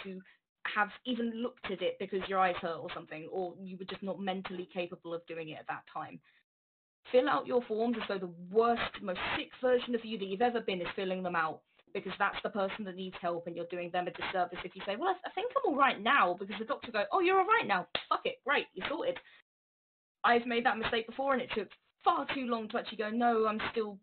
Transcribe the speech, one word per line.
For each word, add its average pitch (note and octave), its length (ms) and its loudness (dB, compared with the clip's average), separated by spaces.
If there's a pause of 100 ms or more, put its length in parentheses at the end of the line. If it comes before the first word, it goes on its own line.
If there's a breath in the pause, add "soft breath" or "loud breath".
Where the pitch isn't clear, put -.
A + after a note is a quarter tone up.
to F#3+ 180 -10 (540 soft breath)
have G#3 140 2 (160)
even A#3 380 -2
looked - 280 -6
at F#3 120 -6
it E3+ 160 0
because G3 300 -4
your F#3+ 100 0
eyes F3+ 220 4
hurt E3 180 -4
or F3 160 -8
something, D#3+ 360 -10
or F3+ 300 -4
you F#3+ 160 -10
were F#3 80 -12
just F#3 180 -10
not F#3+ 180 -4
mentally F#3 520 -4
capable E3+ 420 -6
of E3 120 -8
doing E3 240 -8
it D3+ 80 -10
at - 100 -16
that D3+ 140 -8 (100)
time. D#3 280 -10 (920 soft breath)
Fill C4 160 6
out C4 180 2
your B3 160 2
forms A3+ 380 0
as G3 80 -6
though G3 100 -2
the F3+ 140 -6 (200)
worst, A#3 500 4
most F#3 180 -4 (160)
sick D4+ 120 -4 (120)
version B3 340 4
of A3+ 100 0
you A3 140 -4
that G3 80 -4
you've G3 160 -2
ever A#3 180 4
been F#3+ 200 -2
is E3+ 140 -2
filling F#3 280 -2
them F3 120 -2
out, D#3+ 260 0 (320 soft breath)
because G3 260 -4
that's G3+ 260 2
the G#3 60 -4
person G3 340 -2
that F#3 100 -8
needs F#3 260 -8
help, E3+ 260 -2
and E3+ 100 -6
you're E3+ 100 -4
doing F3 240 -6
them F3+ 160 0
a F3 60 -4
disservice F3+ 520 -2
if F#3 120 -12
you F#3+ 100 -10
say, G3+ 100 -2
"Well, E4 120 0
I, F#4 200 -2
I - 40 -12
think A4+ 240 -4
I'm A#4 160 2
all B3+ 60 0
right B3 220 4
now," G#3 380 6
because G3 200 -8
the A3 60 -6
doctor A#3+ 280 -6
go, G#3 180 2
"Oh, F#4+ 100 4
you're F#4+ 200 6
all F4+ 60 4
right A4+ 200 4
now. F#3+ 200 2 (220)
Fuck - 180 0
it. - 100 -2 (100)
Great. C#4 280 2
You're F#3 140 -4
sorted." - 300 -2 (1040 loud breath)
I've A#3+ 240 6
made A#3+ 200 2
that A3 120 4
mistake A3+ 280 0
before, C4+ 260 0
and A#3+ 100 2
it - 120 -8
took G3 140 -2 (360)
far D#4+ 300 4
too C4+ 120 -2
long A3+ 220 -2
to A#3 100 -2
actually G3+ 200 -6
go, G#3+ 120 -2
"No, A#3 360 4
I'm G#3+ 140 0 (120)
still G#3 300 -4